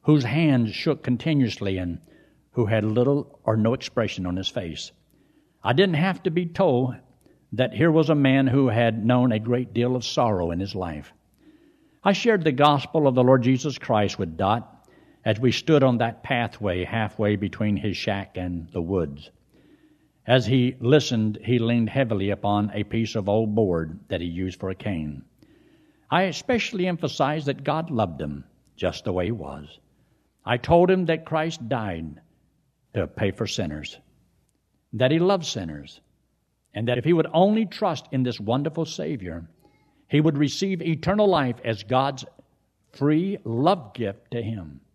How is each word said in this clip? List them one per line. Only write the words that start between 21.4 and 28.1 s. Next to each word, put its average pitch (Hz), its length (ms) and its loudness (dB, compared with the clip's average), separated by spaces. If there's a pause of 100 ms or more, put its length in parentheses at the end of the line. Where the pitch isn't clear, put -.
he 120 180 0
leaned 117 300 0
heavily 107 420 -2
upon 104 420 0
a 104 100 -4
piece 113 320 -4
of 101 140 -2
old 107 260 0
board 85 540 0
that 90 100 -4
he 87 80 -6
used 90 320 -6
for 95 100 -6
a 92 60 -6
cane. 76 480 -8 (880)
I 175 120 2
especially 185 640 -2
emphasized 156 600 -2
that 135 160 -4
God 160 260 -4
loved 98 320 -2